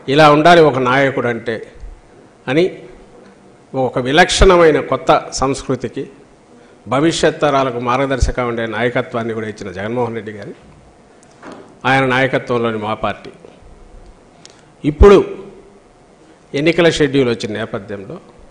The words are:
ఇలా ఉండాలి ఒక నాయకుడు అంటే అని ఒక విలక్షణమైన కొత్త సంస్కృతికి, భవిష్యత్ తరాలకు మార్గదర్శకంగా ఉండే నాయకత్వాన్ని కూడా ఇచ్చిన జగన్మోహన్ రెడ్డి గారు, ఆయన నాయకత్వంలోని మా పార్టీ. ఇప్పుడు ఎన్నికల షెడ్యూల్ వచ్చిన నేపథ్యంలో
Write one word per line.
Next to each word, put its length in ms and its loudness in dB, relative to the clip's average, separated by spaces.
ఇలా 220 6
ఉండాలి 300 6
ఒక 160 4
నాయకుడు 500 0
అంటే 440 -6
అని 300 0
ఒక 260 -4
విలక్షణమైన 800 4
కొత్త 540 -2
సంస్కృతికి, 760 -6
భవిష్యత్ 540 0
తరాలకు 380 0
మార్గదర్శకంగా 680 -2
ఉండే 180 -4
నాయకత్వాన్ని 680 -4
కూడా 140 -8
ఇచ్చిన 240 -12
జగన్మోహన్ 440 -6
రెడ్డి 160 -12
గారు, 220 -16
ఆయన 200 2
నాయకత్వంలోని 720 -2
మా 160 -6
పార్టీ. 380 -8
ఇప్పుడు 320 6
ఎన్నికల 360 2
షెడ్యూల్ 400 2
వచ్చిన 240 -4
నేపథ్యంలో 640 -10